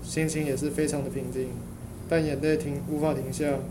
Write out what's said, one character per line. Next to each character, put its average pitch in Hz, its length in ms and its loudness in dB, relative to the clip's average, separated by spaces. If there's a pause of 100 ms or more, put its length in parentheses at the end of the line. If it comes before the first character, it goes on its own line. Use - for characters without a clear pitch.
心 156 260 0
情 156 160 0
也 139 100 0
是 143 140 0
非 151 180 2
常 143 160 0
的 135 60 -2
平 127 220 -4
静， 131 160 -2 (600)
但 165 160 4
眼 143 160 2
泪 156 180 4
停， 143 220 -2 (120)
无 151 80 0
法 151 160 4
停 135 180 -2
下 143 240 2 (140)